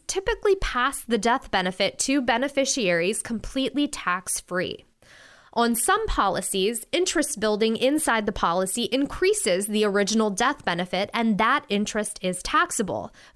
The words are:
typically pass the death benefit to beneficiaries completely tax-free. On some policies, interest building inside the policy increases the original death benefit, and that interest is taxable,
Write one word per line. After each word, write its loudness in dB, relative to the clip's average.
typically 0
pass -2
the 0
death 0
benefit 0
to 2
beneficiaries 0
completely -2
tax-free. -4
On 2
some 2
policies, 0
interest 0
building 2
inside 0
the 0
policy 0
increases 0
the 2
original 2
death -2
benefit, -2
and 2
that 2
interest -2
is -2
taxable, -2